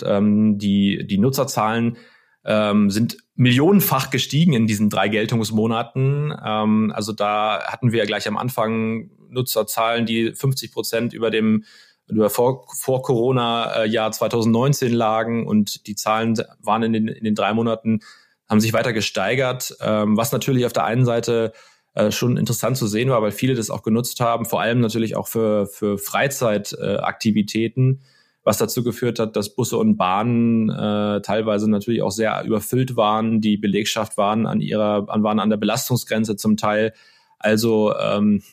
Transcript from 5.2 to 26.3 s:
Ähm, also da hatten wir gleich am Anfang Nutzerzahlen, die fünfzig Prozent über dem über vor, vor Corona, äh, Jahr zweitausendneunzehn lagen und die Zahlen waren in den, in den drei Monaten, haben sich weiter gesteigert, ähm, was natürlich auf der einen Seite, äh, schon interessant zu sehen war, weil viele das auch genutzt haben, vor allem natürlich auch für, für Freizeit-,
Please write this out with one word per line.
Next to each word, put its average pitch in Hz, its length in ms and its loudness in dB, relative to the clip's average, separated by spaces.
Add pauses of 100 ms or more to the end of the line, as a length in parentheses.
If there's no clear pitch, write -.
Ähm, 107 480 0
also 107 200 -6
da 104 520 -2
hatten - 280 -2
wir 110 140 2
gleich 104 200 -4
am 104 100 -4
Anfang 113 760 -4 (200)
Nutzerzahlen, 117 760 -2
die 113 300 0
fünfzig 131 380 -4
Prozent 117 400 -4
über 113 180 -2
dem 110 340 2 (440)
über 107 220 2
vor, 131 360 0 (100)
vor 131 260 -2
Corona, 117 840 0
äh, 110 40 0
Jahr 110 240 0
zweitausendneunzehn 117 800 2
lagen 113 540 0
und 104 400 0
die 107 80 -10
Zahlen 110 420 0 (240)
waren 110 220 0
in 113 100 0
den, 110 160 0
in - 160 -8
den 107 100 2
drei 104 200 0
Monaten, 113 460 0 (480)
haben 107 120 4
sich 110 120 0
weiter 120 200 2
gesteigert, 127 880 -2
ähm, 107 360 2
was 117 160 0
natürlich 123 340 2
auf 113 60 -4
der 107 120 0
einen 117 200 2
Seite, 117 480 0 (420)
äh, 107 160 2
schon 123 260 0
interessant 120 400 -2
zu 120 100 -2
sehen 110 220 -2
war, 120 140 2
weil 104 100 0
viele 131 220 0
das 113 160 -4
auch - 120 -8
genutzt 117 380 -2
haben, 117 240 0
vor 87 160 -2
allem 117 200 0
natürlich 113 360 -2
auch - 120 -6
für, 107 380 0
für 101 300 -4
Freizeit-, 104 800 -2